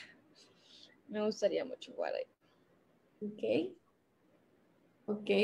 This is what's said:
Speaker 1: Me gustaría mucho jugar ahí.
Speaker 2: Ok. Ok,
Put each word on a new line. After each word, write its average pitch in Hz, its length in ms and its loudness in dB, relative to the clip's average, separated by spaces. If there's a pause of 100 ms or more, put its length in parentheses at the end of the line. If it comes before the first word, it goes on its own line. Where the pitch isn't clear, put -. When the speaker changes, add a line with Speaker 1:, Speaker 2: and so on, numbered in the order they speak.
(1080)
Speaker 1:
Me 214 160 -2
gustaría 214 400 2
mucho - 280 -12
jugar - 220 -4
ahí. - 100 -4 (960)
Speaker 2:
Ok. 220 540 0 (1300)
Ok, 208 240 -4 (140)